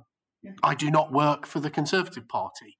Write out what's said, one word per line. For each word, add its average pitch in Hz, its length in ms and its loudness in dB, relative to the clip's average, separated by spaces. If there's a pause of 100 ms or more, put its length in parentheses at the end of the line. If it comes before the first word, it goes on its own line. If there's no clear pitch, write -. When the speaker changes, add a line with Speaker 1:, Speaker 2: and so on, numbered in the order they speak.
(420)
Speaker 1:
Yeah. 196 120 -16 (100)
Speaker 2:
I 147 100 4
do 147 160 -2
not 156 220 4
work 147 340 2
for 156 140 -6
the 151 100 -4
Conservative 160 560 -2
Party. - 540 -8